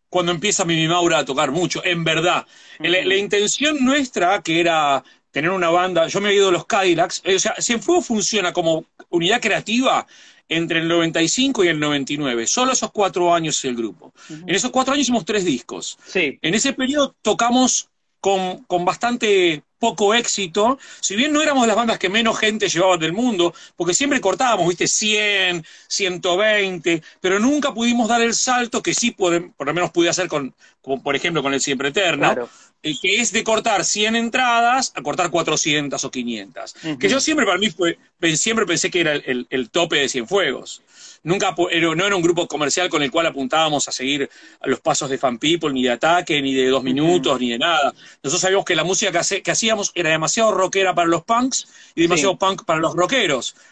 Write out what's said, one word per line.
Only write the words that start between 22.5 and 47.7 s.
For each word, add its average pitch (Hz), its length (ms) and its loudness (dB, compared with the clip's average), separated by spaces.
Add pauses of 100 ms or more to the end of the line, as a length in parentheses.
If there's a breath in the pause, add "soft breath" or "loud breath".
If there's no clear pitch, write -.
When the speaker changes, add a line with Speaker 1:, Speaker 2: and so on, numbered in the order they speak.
Speaker 1:
llevaban 175 320 2
del 160 120 0
mundo, 196 400 0 (220 loud breath)
porque 175 200 0
siempre 285 260 0
cortábamos, 196 480 2
¿viste? 175 180 0
Cien, 202 800 0 (240 loud breath)
ciento 180 480 -2
veinte, 190 680 0 (180 loud breath)
pero 190 200 2
nunca 277 340 2
pudimos 233 340 2
dar 233 140 2
el 233 100 2
salto 247 480 -2
que 170 140 -2
sí 233 180 -2
podem-, 175 440 0
por - 100 -8
lo 151 80 -2
menos 170 160 -2
pude 170 180 2
hacer 170 200 -2
con, 143 260 -6 (260 soft breath)
con, 131 220 -6
por 143 140 0
ejemplo, 165 260 -2
con 139 100 0
El 131 80 0
Siempre 139 280 -2
Eterno, 151 380 0
Speaker 2:
Claro. - 220 0 (320 loud breath)
Speaker 1:
eh, 151 220 -4
que 196 180 0
es 214 120 -2
de 214 100 0
cortar 220 420 0
cien 214 300 0
entradas 240 800 0
a 180 80 -10
cortar 147 300 -2
cuatrocientas 147 720 -2
o 131 80 -8
quinientas. 104 720 -10
Speaker 2:
Ujú. 151 160 -8
Speaker 1:
Que 196 80 2
yo 262 100 2
siempre 302 260 0
para 185 140 2
mí 214 120 0
fue, 170 280 -2 (220 soft breath)
pen-, 165 160 0
siempre 220 300 0
pensé 170 220 -2
que 175 120 0
era 156 140 0
el, 143 120 -6
el, 123 240 -4
el 131 200 -4
tope 170 260 0
de 139 120 2
Cienfuegos. 131 720 -4 (440 loud breath)
Nunca 190 300 0
po-, 175 160 0
era, 165 240 2
no 175 100 0
era 202 120 0
un 175 60 0
grupo 170 260 2
comercial 151 400 -2
con 165 120 0
el 139 120 0
cual 165 140 2
apuntábamos 143 600 0
a 127 60 -10
seguir 139 360 -4 (320 loud breath)
a - 60 -10
los 131 140 -2
pasos 156 280 -2
de 131 100 -2
Fan 120 200 -2
People, 160 340 0
ni 127 120 0
de 123 80 2
Ataque, 160 500 0
ni 135 100 -2
de 131 140 2
Dos 131 140 2
Speaker 2:
Ujú. 123 40 -4
Speaker 1:
Minutos, 143 540 2
ni 120 120 -2
de 117 80 -4
nada. 151 360 0 (300 loud breath)